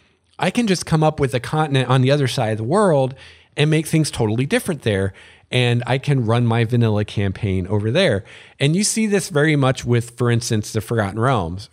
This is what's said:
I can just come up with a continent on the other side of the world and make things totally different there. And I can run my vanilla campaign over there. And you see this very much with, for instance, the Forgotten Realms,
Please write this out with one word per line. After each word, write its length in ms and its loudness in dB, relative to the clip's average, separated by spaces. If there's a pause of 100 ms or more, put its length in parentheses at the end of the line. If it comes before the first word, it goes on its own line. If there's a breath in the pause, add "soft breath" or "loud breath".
(400 soft breath)
I 120 0
can 160 0
just 200 -2
come 160 2
up 180 0
with 140 -2
a 60 0
continent 500 -2
on 100 4
the 100 4
other 160 2
side 260 -2
of 40 -4
the 80 -4
world 500 2 (400 loud breath)
and 160 2
make 160 0
things 240 0
totally 360 0
different 340 -2
there. 320 0 (380 loud breath)
And 360 2
I 120 0
can 260 -2
run 220 2
my 180 2
vanilla 400 2
campaign 640 -2
over 240 -2
there. 340 0 (340 loud breath)
And 160 2
you 80 0
see 240 0
this 220 0
very 280 2
much 280 0
with, 320 -2
for 140 0
instance, 420 -2
the 80 -2
Forgotten 400 -2
Realms, 520 -2